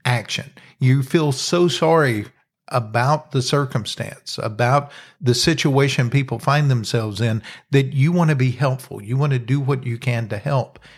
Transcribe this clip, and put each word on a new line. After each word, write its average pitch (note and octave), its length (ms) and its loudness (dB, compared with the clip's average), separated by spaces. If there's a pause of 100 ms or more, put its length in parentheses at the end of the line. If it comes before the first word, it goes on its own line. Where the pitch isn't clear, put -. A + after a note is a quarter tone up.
action. - 480 -2 (280)
You C3+ 220 4
feel D3 300 2
so F3 360 0
sorry D3 580 2 (420)
about B2 600 -2
the C#3 100 0
circumstance, - 1000 -4
about B2 480 0 (300)
the B2 140 2
situation C#3 760 2
people C3 280 -2
find C#3+ 320 2
themselves A2 500 -2
in, A2+ 220 0 (280)
that C#3 220 2
you C#3 180 2
want E3+ 200 2
to D3+ 60 2
be C3 140 2
helpful. B2+ 520 -4
You A2+ 140 -4
want C#3+ 160 0
to B2+ 60 2
do C3 220 -2
what C3 260 -2
you A#2 100 -4
can A#2 340 -4
to G#2+ 80 -6
help. C3+ 420 -4 (180)